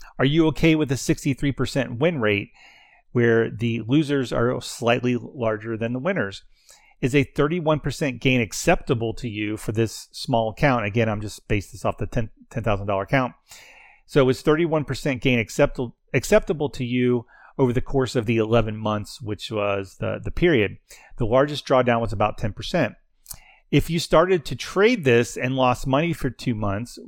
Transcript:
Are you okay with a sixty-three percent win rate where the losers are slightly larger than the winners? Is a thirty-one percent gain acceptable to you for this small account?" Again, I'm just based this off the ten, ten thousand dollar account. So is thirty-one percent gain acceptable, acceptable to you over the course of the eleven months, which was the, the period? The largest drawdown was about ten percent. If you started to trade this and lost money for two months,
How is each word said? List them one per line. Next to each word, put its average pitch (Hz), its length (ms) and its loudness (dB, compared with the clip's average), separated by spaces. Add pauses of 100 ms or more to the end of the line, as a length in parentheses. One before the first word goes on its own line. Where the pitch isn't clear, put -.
(180)
Are 131 80 2
you 156 220 4
okay 160 280 4
with 151 160 0
a 131 60 -2
sixty-three 143 540 -2
percent 127 480 -4
win 160 200 2
rate 104 320 2 (640)
where 117 360 4
the 117 380 -4
losers 139 440 2
are 123 300 0
slightly 120 560 0
larger 113 580 -4
than 117 160 -4
the 127 80 -6
winners? 131 460 -4 (560)
Is 131 120 -2
a 143 120 4
thirty-one 151 560 0
percent 131 400 -4
gain 131 180 2
acceptable 117 760 0
to - 120 -8
you 107 300 -4
for - 160 -6
this 110 400 -2
small 113 360 -2
account?" 120 360 0
Again, 110 240 0
I'm 104 100 -2
just 104 300 -12
based 107 240 -2
this 104 100 -16
off 104 140 -2
the 107 100 -6
ten, 113 220 -2 (200)
ten 110 140 -8
thousand 101 240 -2
dollar 98 160 -2
account. 131 300 0 (720)
So 131 240 4
is 131 120 0
thirty-one 156 440 2
percent 131 360 -4
gain 123 180 2
acceptable, 127 580 -2 (160)
acceptable 151 560 2
to - 160 -8
you 123 400 0 (320)
over 127 160 4
the 123 80 0
course 131 340 -2
of 117 100 -2
the 113 120 0
eleven 110 400 2
months, 107 440 -6
which 104 300 -8
was 101 480 -4
the, 104 240 -4
the 104 80 -6
period? 139 460 2 (400)
The 123 80 -2
largest 135 400 2
drawdown 123 360 4
was 110 120 -2
about 107 240 0
ten 104 160 -4
percent. - 420 -2 (760)
If - 180 2
you 165 100 0
started 175 460 4
to - 100 -8
trade 202 500 2
this 120 320 4
and 127 180 -4
lost 127 320 2
money 151 260 2
for 143 160 -4
two 120 260 -4
months, 104 520 -4